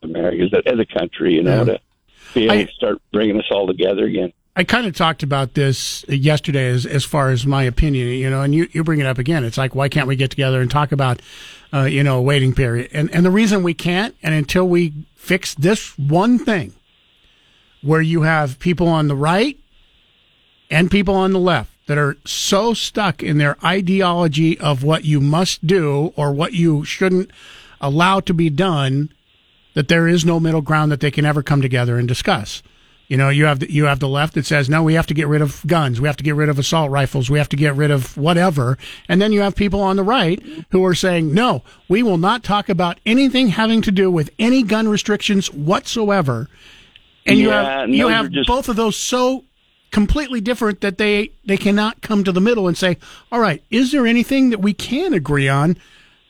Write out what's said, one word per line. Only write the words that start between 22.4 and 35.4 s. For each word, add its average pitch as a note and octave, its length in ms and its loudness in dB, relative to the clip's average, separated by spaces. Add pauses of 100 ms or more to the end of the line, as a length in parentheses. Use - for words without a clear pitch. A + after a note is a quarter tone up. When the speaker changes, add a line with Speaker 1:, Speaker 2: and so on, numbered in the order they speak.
Speaker 2:
stuck - 480 -4
in D#3 160 0
their D3 260 0
ideology F3 960 0
of C#3+ 260 -2
what D#3 200 0
you D3+ 160 2
must D#3 480 0
do D#3 480 0
or D3 160 -2
what D3+ 220 -4
you D#3+ 320 2
shouldn't F#3 440 -2 (520)
allow F3 400 2
to F#3+ 120 -2
be E3 160 2
done, D3 640 0 (600)
that D3+ 160 -2
there E3 180 4
is E3+ 160 2
no E3+ 160 2
middle D#3+ 220 0
ground D3+ 320 0
that C3 80 -4
they D3 100 0
can D3+ 140 0
ever D3 180 0
come C#3+ 180 0
together B2 360 0
and B2 100 0
discuss. F#3 560 -2 (440)
You C3 100 -2
know, C3+ 120 2
you C#3+ 160 2
have C#3+ 140 2
the, - 120 -6
you D3 140 2
have C#3+ 140 0
the C#3 80 -4
left C#3+ 260 -2
that D3 140 -2
says, C#3+ 200 0
"No, D#3 140 2
we D#3+ 140 4
have E3 120 2
to D#3 60 -2
get D3 140 -2
rid D3 160 2